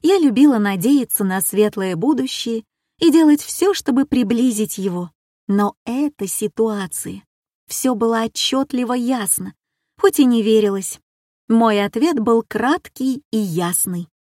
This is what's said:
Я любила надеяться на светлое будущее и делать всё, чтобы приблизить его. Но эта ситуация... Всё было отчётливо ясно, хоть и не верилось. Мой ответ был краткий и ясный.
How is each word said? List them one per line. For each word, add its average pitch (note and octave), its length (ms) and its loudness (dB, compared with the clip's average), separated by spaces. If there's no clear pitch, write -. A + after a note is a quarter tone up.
Я F#4 160 4
любила C4+ 400 4
надеяться G#3 640 0
на F#3 180 -2
светлое F#3+ 540 0
будущее A#3+ 680 -4
и E4 120 4
делать D4+ 300 6
всё, - 320 -2
чтобы C#4 320 0
приблизить A#3 720 0
его. F3+ 320 -6
Но G3+ 260 0
эта C4 440 -4
ситуация... G3+ 960 -6
Всё - 280 -2
было A3+ 260 0
отчётливо B3 720 -4
ясно, A#3 600 -4
хоть - 220 2
и C#4 60 6
не A#3 180 2
верилось. G#3 560 0
Мой A3 360 2
ответ C4+ 360 0
был A3+ 220 2
краткий C4 800 -4
и A3 60 -2
ясный. F3 720 -4